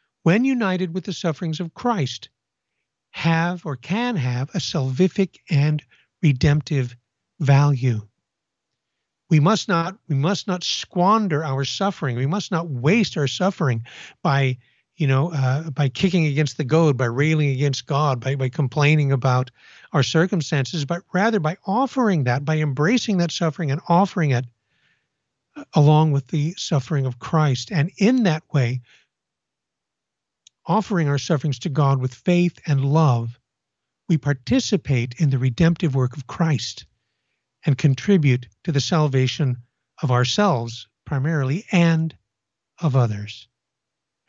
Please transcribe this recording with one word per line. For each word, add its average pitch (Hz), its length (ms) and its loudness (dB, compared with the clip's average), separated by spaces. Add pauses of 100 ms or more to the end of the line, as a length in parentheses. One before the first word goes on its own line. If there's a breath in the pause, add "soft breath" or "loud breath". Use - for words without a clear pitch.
(220)
when 208 220 4
united 185 500 0
with 185 100 -6
the 190 80 -8
sufferings 160 480 -4
of 170 140 -8
Christ, 208 540 -4 (800)
have 170 540 -2
or 143 120 -6
can 233 400 -4
have 123 340 -4
a - 80 -8
salvific 151 800 -2 (120)
and 151 340 2 (400 soft breath)
redemptive 143 720 0 (420)
value. 135 640 2 (1300)
We 156 100 6
must 196 280 2
not, 175 280 -2 (120)
we 143 80 -2
must 165 320 -2
not 180 160 -4
squander 180 800 0
our 135 200 -4
suffering. 156 520 -4
We 131 100 -2
must 185 240 -4
not 170 180 -2
waste 156 480 0
our 143 120 0
suffering 139 560 -2 (380 loud breath)
by, 135 360 0 (380 soft breath)
you 151 100 -2
know, 135 260 2
uh, 143 380 -2
by 139 200 -2
kicking 175 360 0
against 147 300 -2
the 147 80 -4
goad, 151 320 4
by 123 100 0
railing 147 440 0
against 135 360 -2
God, 139 340 -2
by, 135 140 -4
by 131 140 -2
complaining 143 640 2
about 127 380 0 (420 loud breath)
our 143 100 2
circumstances, 160 840 0
but 170 180 -6 (100)
rather 208 260 2
by 160 180 -2 (100)
offering 214 580 0
that, 127 200 0
by 156 140 0
embracing 156 600 0
that 175 120 0
suffering 160 400 -2
and 147 180 -4
offering 170 440 2
it, 123 120 0 (1120)
uh, 285 80 -14 (100)
along 151 360 4
with 139 180 -2
the 156 280 -2
suffering 139 500 -4
of 123 140 -8
Christ. 151 500 0
And 156 260 -2
in 240 280 2
that 160 180 0 (100)
way, 127 280 0 (1900 soft breath)
offering 180 420 0
our 143 100 2
sufferings 143 400 -2
to 180 100 -8
God 139 320 2
with 127 140 -4
faith 175 520 0
and 139 180 0
love, 131 540 2 (720)
we 165 80 4
participate 143 1000 -2
in 156 100 2
the 135 100 0
redemptive 139 560 2
work 127 220 -2
of 139 100 -12
Christ - 600 -4 (800)
and 135 100 2
contribute 139 720 2 (160)
to 160 80 -2
the 139 80 0
salvation 131 800 0 (440)
of 131 80 0
ourselves 123 800 0 (160)
primarily 143 680 -2
and 165 460 0 (640)
of 135 160 0
others. 107 500 -2 (840)